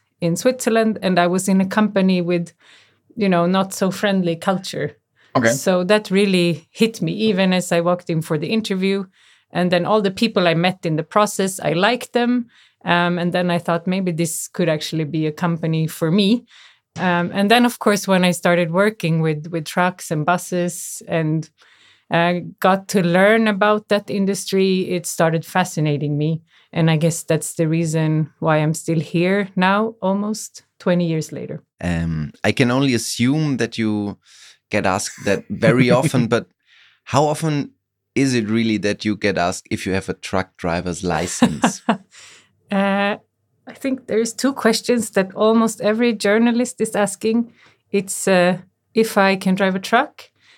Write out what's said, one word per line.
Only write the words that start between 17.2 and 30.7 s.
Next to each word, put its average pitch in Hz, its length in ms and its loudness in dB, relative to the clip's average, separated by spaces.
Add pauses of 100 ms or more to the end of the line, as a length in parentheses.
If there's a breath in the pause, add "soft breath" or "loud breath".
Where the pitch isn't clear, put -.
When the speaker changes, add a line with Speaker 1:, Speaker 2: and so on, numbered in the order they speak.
Speaker 1:
and 202 180 0
then, 240 140 4
of 240 140 -2
course, 208 280 0
when 185 180 4
I 180 60 4
started 175 400 2
working 175 500 0
with, 156 260 -2
with 165 180 -6
trucks 185 460 -2
and 151 140 -2
buses - 840 -4
and, 160 420 -2 (640 soft breath)
uh, 170 220 2 (260)
got 196 300 2
to 202 120 0
learn 196 460 4
about 208 420 0
that 202 200 0
industry, 190 800 0
it 175 160 -4
started 165 400 0
fascinating 151 720 -2
me. 156 240 -2 (300 soft breath)
And 165 200 2
I 160 60 2
guess 160 260 0
that's - 320 -2
the 165 120 0
reason 156 720 0
why 156 180 2
I'm 156 160 0
still 160 260 -2
here 185 560 0
now, 202 460 0
almost 202 640 -4 (160)